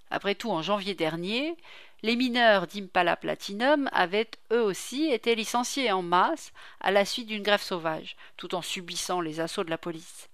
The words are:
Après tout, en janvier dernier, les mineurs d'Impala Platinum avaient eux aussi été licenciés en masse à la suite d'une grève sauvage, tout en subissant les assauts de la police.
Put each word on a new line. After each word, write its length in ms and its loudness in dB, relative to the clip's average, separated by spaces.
Après 260 -2
tout, 160 -4
en 100 0
janvier 320 -2
dernier, 640 -2
les 140 2
mineurs 520 4
d'Impala 500 0
Platinum 760 0
avaient 380 2
eux 100 4
aussi 500 -2
été 240 2
licenciés 560 -2
en 100 2
masse 520 2
à 120 0
la 140 4
suite 220 -6
d'une 160 -6
grève 180 4
sauvage, 540 -4
tout 200 -8
en 60 -2
subissant 580 -4
les 200 -2
assauts 240 -2
de 60 -4
la 80 0
police. 560 -10